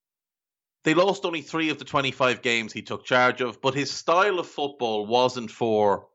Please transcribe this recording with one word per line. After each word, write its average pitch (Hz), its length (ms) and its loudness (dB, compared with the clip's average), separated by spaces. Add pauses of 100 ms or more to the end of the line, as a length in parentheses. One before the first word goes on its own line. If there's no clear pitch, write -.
(840)
They 156 100 2
lost 185 300 2
only 170 180 -4
three 160 280 -4
of 147 100 -4
the 135 60 -16
twenty-five 131 560 0
games 113 320 -2
he 110 80 -10
took - 240 -10
charge 123 340 2
of, 120 220 -6
but 135 120 0
his 135 160 -4
style 180 500 0
of 160 80 -4
football 117 580 -4
wasn't 123 440 0
for 104 640 0